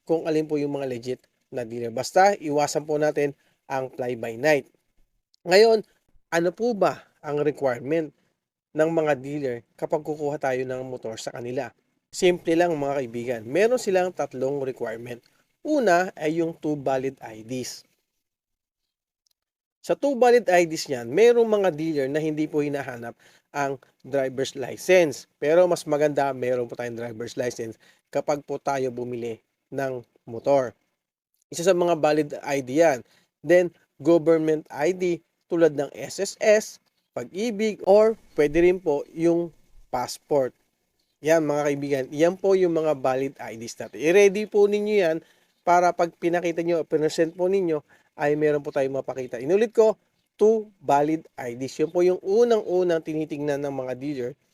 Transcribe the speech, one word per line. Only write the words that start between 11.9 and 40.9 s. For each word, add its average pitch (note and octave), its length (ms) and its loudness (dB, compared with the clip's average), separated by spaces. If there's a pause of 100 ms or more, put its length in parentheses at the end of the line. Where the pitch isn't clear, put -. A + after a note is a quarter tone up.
Simple F3+ 400 0
lang E3+ 240 2
mga C#3 260 -2
kaibigan, A#2 460 -6
meron A3 320 2
silang F#3 320 0
tatlong C#3 500 -4
requirement. A#2+ 640 -8 (420)
Una G3+ 480 2
ay D#3 240 -4
yung E3 160 -2
two D3+ 240 -4
valid C3+ 400 -4
I A2 240 -18
Ds. B2 400 -10 (2000)
Sa - 160 -2
two C#4 160 0
valid A#3+ 320 4
I F3+ 240 4
Ds D#3 160 -6
niyan, A#2+ 240 -6
merong A3+ 400 6
mga G3 240 2
dealer D3 320 -2
na D3+ 160 -2
hindi D3+ 240 -2
po D3+ 160 -2
hinahanap B2+ 560 -8 (320)
ang C#3 240 -4 (320)
driver's C3 480 -4
license. C#3+ 720 0 (160)
Pero E3 240 6
mas F3 160 0
maganda, D3 480 0
meron B2 400 -4
po - 80 -16
tayong A#2+ 160 -8
driver's A2+ 400 -10
license A#2+ 400 -6 (400)
kapag C#3+ 320 -4
po C#3 160 -8
tayo C3 320 -2
bumili A#2+ 480 -8 (320)
ng C3+ 240 -6 (320)
motor. B2+ 400 0 (800)
Isa E3 160 -4
sa F#3 80 6
mga F3 240 0
valid D3+ 320 0 (160)
I C#3+ 160 -4
D B2+ 160 -4
yan. D3 240 4 (400)
Then, F3 320 4 (240)
government D#3+ 720 2
I D3+ 240 -2
D F3+ 240 -2 (320)
tulad E3 240 4
ng C#3 160 -4
S C#3 320 -10
S G3+ 160 -8
S, G#3+ 400 2 (380)
Pag-ibig, G3+ 720 -4
or G#3+ 240 8 (240)
pwede D3+ 240 2
rin F3+ 160 6
po D#3 320 -2
yung E3+ 400 0 (400)
passport. B2+ 640 -2 (720)